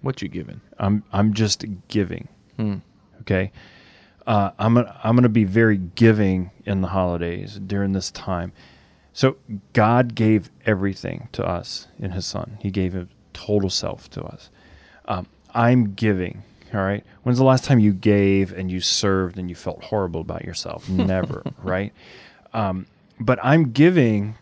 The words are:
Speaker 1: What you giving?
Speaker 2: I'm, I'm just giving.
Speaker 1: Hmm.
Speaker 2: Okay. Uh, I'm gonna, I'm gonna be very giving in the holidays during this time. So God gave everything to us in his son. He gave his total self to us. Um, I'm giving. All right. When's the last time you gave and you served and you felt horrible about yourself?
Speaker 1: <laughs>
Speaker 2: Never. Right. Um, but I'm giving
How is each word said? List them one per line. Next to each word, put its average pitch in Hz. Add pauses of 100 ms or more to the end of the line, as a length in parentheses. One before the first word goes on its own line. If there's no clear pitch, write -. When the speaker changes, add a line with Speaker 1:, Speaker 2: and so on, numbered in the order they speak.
Speaker 1:
What 135
you 92
giving? 90 (160)
Speaker 2:
I'm, 104
I'm 104
just 107 (220)
giving. 92 (300)
Speaker 1:
Hmm. 107 (460)
Speaker 2:
Okay. 98 (760)
Uh, 101
I'm 113
gonna, 120
I'm 113
gonna 123
be 110
very 107
giving 95 (140)
in 98
the 92
holidays 92
during 98
this 95
time. 87 (600)
So - (360)
God 117
gave 110 (160)
everything 95
to -
us - (120)
in 95
his 92
son. 98
He 101
gave 92
his 90 (260)
total 101
self -
to -
us. - (580)
Um, 92 (260)
I'm 117
giving. 101 (300)
All 101
right. 101 (200)
When's 123
the 131
last 131
time 131
you 104
gave 98
and 92
you 92
served 95
and 92
you 87
felt -
horrible 90
about 82
yourself? -
Speaker 1:
<laughs> -
Speaker 2:
Never. 92 (200)
Right. 95 (600)
Um, 95 (320)
but 120
I'm 139
giving 117